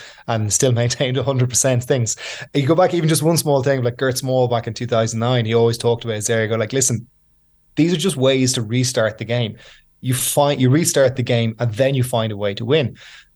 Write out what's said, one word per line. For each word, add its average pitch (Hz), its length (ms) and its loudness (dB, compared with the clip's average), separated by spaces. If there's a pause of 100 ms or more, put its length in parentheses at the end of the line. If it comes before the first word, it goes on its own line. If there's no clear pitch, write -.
(280)
and 107 260 -2
still 131 180 2
<laughs> 120 120 2
maintained 127 340 -2
a 127 60 -2
hundred 127 260 0
percent 127 340 0
things. 123 320 -2 (380)
You 139 140 0
go 160 80 2
back 175 180 4
even 160 160 0
just 156 140 0
one 165 140 2
small 139 260 2
thing, 135 200 0
like 120 140 -2
Gert 131 220 -2
Small 127 280 0
back 117 200 -2
in 107 80 -8
two 123 100 -6
thousand 113 340 0
nine, 120 260 0
he 113 100 0
always 117 240 2
talked 117 240 0
about 117 140 -6
his 104 120 -6
area, 113 180 0
go 110 100 -2
like, 110 160 -4
"Listen, 127 340 -2 (680)
these 165 160 2
are 180 60 0
just 156 200 -2
ways 131 360 2
to 123 80 -2
restart 117 560 0
the 113 80 -10
game. 117 320 -4 (440)
You 127 120 -2
find, 139 480 0
you 127 80 4
restart 139 460 2
the 123 80 -2
game, 117 360 0
and 120 140 -2
then 135 220 2
you 127 80 2
find 113 280 -2
a 101 60 -8
way 101 160 -2
to 113 120 -8
win." 131 300 0 (400)